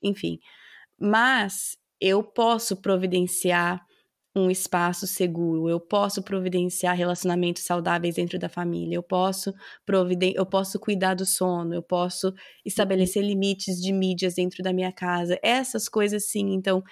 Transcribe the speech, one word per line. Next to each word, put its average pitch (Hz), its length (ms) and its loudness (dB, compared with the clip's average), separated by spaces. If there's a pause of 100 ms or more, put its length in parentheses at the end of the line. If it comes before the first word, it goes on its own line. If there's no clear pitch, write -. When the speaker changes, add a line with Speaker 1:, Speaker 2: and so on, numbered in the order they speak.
Speaker 1:
enfim. 175 380 -2 (580)
Mas 220 800 0 (240)
eu 196 220 4
posso 226 540 2
providenciar 180 1080 0 (500)
um 190 160 4
espaço 180 560 0
seguro, 165 640 0
eu 170 120 2
posso 202 420 0
providenciar 180 760 0
relacionamentos 175 680 0
saudáveis 175 500 0
dentro 175 240 -2
da 175 100 -4
família, 170 480 -4
eu 175 60 -2
posso 190 500 -2 (320)
providen-, 185 520 2
eu 185 100 2
posso 190 340 -2
cuidar 190 340 0
do 185 120 -2
sono, 175 480 0
eu 175 80 -4
posso 180 500 -2 (320)
estabelecer 190 580 2
Speaker 2:
Uhum. 202 60 2
Speaker 1:
limites 196 540 0
de 190 100 0
mídias 185 420 0
dentro 180 280 -2
da 185 100 -2
minha 185 200 0
casa, 175 500 -2
essas 240 460 0
coisas 208 420 0
sim. 196 240 0
Então, 190 380 0